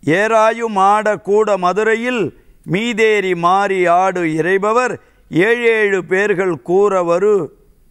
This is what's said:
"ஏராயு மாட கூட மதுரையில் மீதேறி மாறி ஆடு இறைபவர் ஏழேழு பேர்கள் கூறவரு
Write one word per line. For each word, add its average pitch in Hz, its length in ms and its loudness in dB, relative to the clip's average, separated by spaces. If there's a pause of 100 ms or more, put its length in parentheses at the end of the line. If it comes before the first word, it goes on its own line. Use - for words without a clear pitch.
"ஏராயு 220 600 0
மாட 208 500 0
கூட 208 400 0
மதுரையில் 214 840 -2 (300)
மீதேறி 208 640 0
மாறி 185 500 0
ஆடு 190 380 0
இறைபவர் 190 760 -2 (300)
ஏழேழு 214 760 0
பேர்கள் 185 500 -2
கூறவரு 185 960 0 (420)